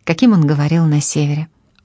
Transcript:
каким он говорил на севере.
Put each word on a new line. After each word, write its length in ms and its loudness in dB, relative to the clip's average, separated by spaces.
каким 300 2
он 120 2
говорил 400 0
на 160 0
севере. 460 -4